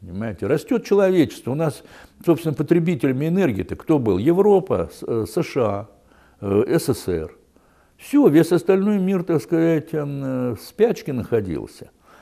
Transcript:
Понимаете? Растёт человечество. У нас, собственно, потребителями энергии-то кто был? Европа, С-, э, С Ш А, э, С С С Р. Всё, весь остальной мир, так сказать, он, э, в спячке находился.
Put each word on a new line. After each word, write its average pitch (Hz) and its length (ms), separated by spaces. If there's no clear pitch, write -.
Понимаете? 95 460
Растёт 156 380
человечество. 185 680
У - 40
нас, 156 260
собственно, 156 280
потребителями 147 720
энергии-то 156 480
кто 156 220
был? 104 200
Европа, 170 760
С-, - 140
э, 113 200
С 175 160
Ш - 200
А, 104 260
э, 101 220
С - 100
С 117 100
С - 100
Р. 80 260
Всё, 285 320
весь 165 240
остальной 196 460
мир, 185 260
так 170 180
сказать, 165 520
он, 143 300
э, 127 320
в - 40
спячке 208 520
находился. 95 800